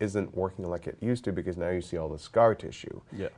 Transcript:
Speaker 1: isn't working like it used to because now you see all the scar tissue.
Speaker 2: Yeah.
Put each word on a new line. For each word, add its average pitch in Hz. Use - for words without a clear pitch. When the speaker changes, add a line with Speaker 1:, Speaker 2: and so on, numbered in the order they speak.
Speaker 1:
isn't 101
working 92
like 85
it -
used 120
to 98
because 87
now 87
you 90
see 85
all 80
the 76
scar 113
tissue. -
Speaker 2:
Yeah. 95